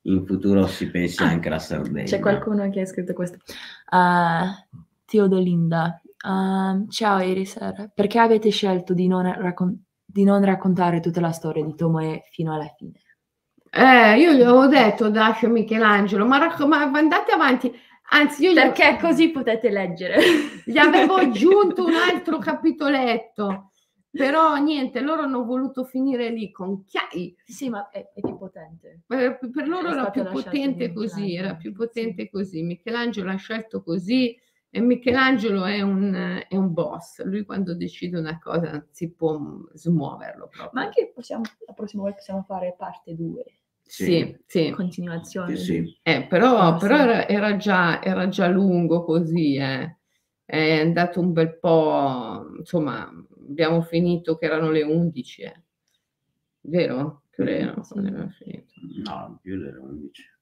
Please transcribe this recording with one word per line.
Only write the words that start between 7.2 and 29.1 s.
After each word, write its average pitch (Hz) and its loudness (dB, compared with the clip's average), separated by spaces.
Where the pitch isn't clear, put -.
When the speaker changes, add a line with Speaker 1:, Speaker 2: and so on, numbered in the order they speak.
Speaker 2:
ieri 185 -2
sera. 196 -12
Perché 208 0
avete 220 4
scelto 190 0
di 180 2
non 185 2
raccon-, 180 -2
di 202 0
non 202 4
raccontare 185 2
tutta 170 -2
la 165 0
storia 156 -4
di 156 -8
Tomoe 160 -2
fino 160 -6
alla 151 -6
fine? - -20
Speaker 3:
Eh, 233 8
io 330 8
gli 262 8
avevo 247 8
detto, 226 4
Dacia 220 2
e - 2
Michelangelo, 214 2
ma 262 4
racco-, 294 0
ma 294 4
andate 302 2
avanti. 262 2
Anzi, 294 4
io 370 6
gli 339 6
Speaker 2:
Perché 320 4
così 320 4
potete 233 -2
leggere. 185 -2
Speaker 3:
gli 226 -2
avevo 330 6
Speaker 2:
<laughs> - -
Speaker 3:
aggiunto 359 4
un 330 2
altro 339 0
capitoletto. 247 -2
Però 302 2
niente, 277 -2
loro 311 -2
hanno 262 -4
voluto 254 -4
finire 254 -4
lì 220 -8
con 196 -8
Chiai. - -8
Speaker 2:
Sì, 262 -12
ma 202 -10
è, 196 -16
è 202 -16
più 190 -8
potente. 165 -20
Speaker 3:
Per, 262 -2